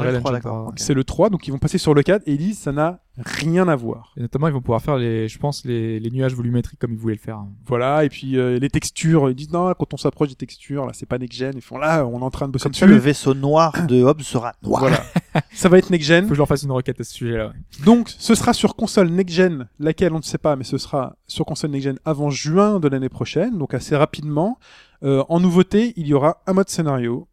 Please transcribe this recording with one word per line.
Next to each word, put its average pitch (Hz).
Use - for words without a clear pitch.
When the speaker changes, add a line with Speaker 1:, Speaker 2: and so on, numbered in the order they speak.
Speaker 1:
Unreal 127
Speaker 2:
trois, 127
Speaker 1:
Engine 123
Speaker 2:
d'accord, 113
Speaker 1:
trois, 110
ouais. -
Speaker 2:
ok. -
Speaker 3:
C'est -
le 131
trois, 208
donc 180
ils 151
vont 139
passer 170
sur 156
le 143
quatre, 196
et 151
ils 143
disent, 196
ça 147
n'a 160
rien 165
à 165
voir. 117
Speaker 1:
Et 143
notamment, 135
ils 151
vont 131
pouvoir 120
faire 147
les, 113
je -
pense, 143
les, 113
les 117
nuages 131
volumétriques 120
comme 120
ils 110
voulaient 110
le -
faire, 110
hein. 101
Speaker 3:
Voilà, 135
et 143
puis, 131
euh, 123
les 139
textures, 156
ils 127
disent, 147
non, 180
quand -
on 147
s'approche 147
des 131
textures, 135
là, 120
c'est -
pas 123
next-gen. 127
Ils 120
font, 120
là, 151
on 120
est 127
en 131
train -
de 135
bosser 131
Speaker 2:
Comme 135
Speaker 3:
dessus. -
Speaker 2:
ça, 185
le 208
vaisseau 135
noir 147
de 123
Hobbs 147
sera 117
noir. 110
Speaker 3:
Voilà. 135
<laughs> -
Ça -
va 180
être 185
next-gen. 170
Speaker 1:
Faut 214
que 151
je 143
leur 147
fasse 143
une 139
requête 127
à 117
ce -
sujet-là, 113
ouais. -
Speaker 3:
Donc, 226
ce -
sera -
sur -
console 196
next-gen, 170
laquelle 160
on 160
ne 151
sait -
pas, 151
mais 131
ce 135
sera 135
sur -
console 156
next-gen 139
avant 147
juin 190
de 151
l'année 131
prochaine, 185
donc 139
assez 147
rapidement. 151
Euh, 135
en 170
nouveauté, 185
il 165
y 143
aura 143
un 190
mode 190
scénario 127